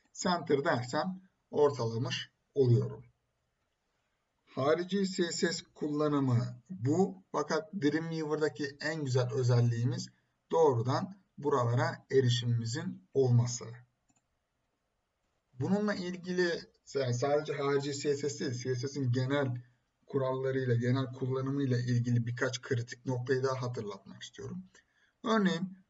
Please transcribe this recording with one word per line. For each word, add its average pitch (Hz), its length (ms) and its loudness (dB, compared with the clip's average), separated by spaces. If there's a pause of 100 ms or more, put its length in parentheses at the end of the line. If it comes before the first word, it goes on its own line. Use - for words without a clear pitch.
(140)
Center 160 520 0
dersem 156 560 -2 (300)
ortalamış 135 800 0 (240)
oluyorum. 120 500 4 (1400)
Harici 180 640 0
C 170 240 -2
S 165 220 -2
S - 100 -10 (120)
kullanımı 147 960 0
bu. 156 640 0
Fakat 151 420 -2
Dreamweaver'daki 151 1080 -2
en 151 240 -4
güzel 127 280 0
özelliğimiz 123 720 2 (440)
doğrudan 147 680 4 (200)
buralara 143 760 2
erişimimizin 120 1000 2
olması. 120 520 4 (1900)
Bununla 196 400 0
ilgili 180 680 -2 (320)
yani 127 200 0
sadece 147 400 0
harici 143 400 0
C 143 220 0
S 143 140 -4
S - 100 -8
değil, 139 240 -4
C 127 120 -2
S 127 120 -4
S'in 135 240 -2
genel 127 520 -2 (420)
kurallarıyla, 131 680 -2
genel 127 380 0
kullanımıyla 131 640 -2
ilgili 120 500 0
birkaç 123 340 -4
kritik - 440 -6
noktayı 127 380 0
daha 131 180 -2
hatırlatmak 104 640 -8
istiyorum. - 400 -12 (600)
Örneğin 190 540 0 (120)